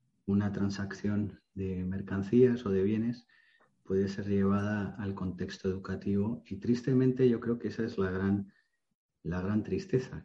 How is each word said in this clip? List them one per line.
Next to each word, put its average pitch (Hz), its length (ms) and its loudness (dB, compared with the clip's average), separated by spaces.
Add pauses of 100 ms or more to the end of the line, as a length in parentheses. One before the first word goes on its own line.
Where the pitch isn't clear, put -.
(260)
una 101 260 2
transacción 98 880 -2 (140)
de 95 300 -4
mercancías 98 840 2
o 101 40 0
de 95 120 2
bienes 110 440 0 (580)
puede 98 240 0
ser 98 180 -6
llevada 101 720 2
al 98 160 -4
contexto 92 540 -6
educativo 101 800 -2
y 98 100 -8
tristemente 127 720 4
yo 113 120 2
creo 117 180 -2
que 107 100 -4
esa 113 160 -4
es 113 140 -6
la 92 120 2
gran, 98 420 0 (720)
la 90 180 -4
gran 104 200 0
tristeza, 90 640 -2